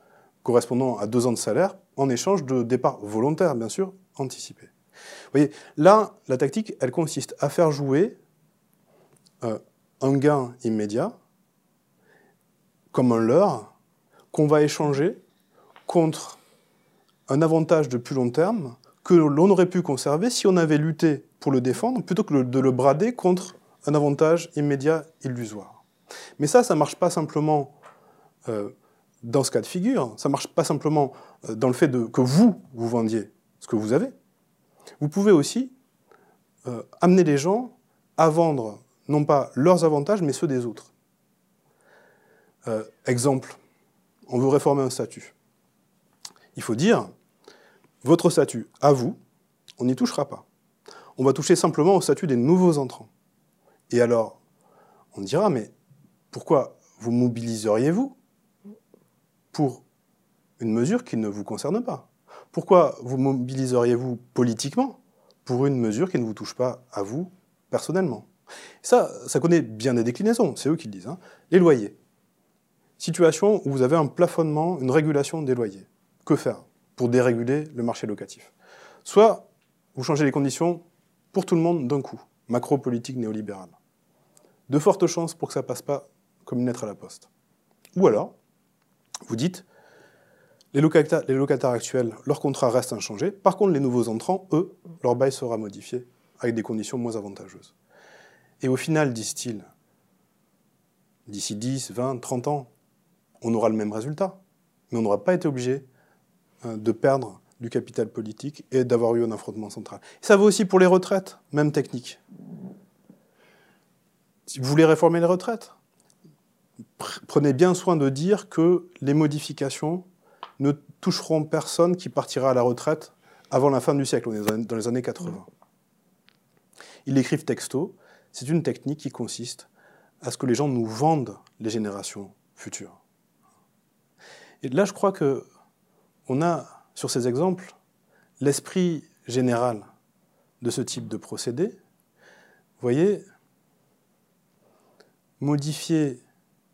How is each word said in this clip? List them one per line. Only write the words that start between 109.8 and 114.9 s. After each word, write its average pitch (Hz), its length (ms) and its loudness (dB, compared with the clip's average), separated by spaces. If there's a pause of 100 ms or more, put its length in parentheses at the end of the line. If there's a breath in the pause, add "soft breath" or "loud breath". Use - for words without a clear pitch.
Ça 202 160 6
vaut 202 80 6
aussi 208 200 4
pour 185 140 4
les 185 60 8
retraites, 185 520 2 (140)
même 147 200 2
technique. - 480 -6 (2250 soft breath)
Si - 140 -16
vous 127 60 -6
voulez 151 200 6
réformer 165 340 6